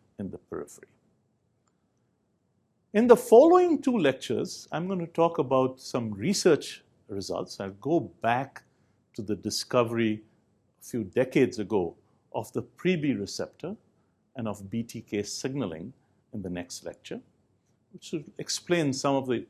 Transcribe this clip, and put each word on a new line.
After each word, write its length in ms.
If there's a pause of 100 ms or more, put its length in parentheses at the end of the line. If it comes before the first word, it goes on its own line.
(180)
in 120
the 80
periphery. 500 (2000)
In 140
the 100
following 640
two 160
lectures, 760
I'm 140
going 140
to 60
talk 320
about 420
some 320
research 720 (260)
results. 520
I'll 100
go 300 (220)
back 400 (520)
to 80
the 140
discovery 840 (580)
a 40
few 200
decades 540
ago 360 (380)
of 200
the 100
pre-B 520
receptor 640 (600)
and 120
of 220
B 120
T 200
K 200
signaling 680 (400)
in 100
the 80
next 340
lecture, 360 (720)
which 200
will 120 (140)
explain 540
some 220
of 120
the 240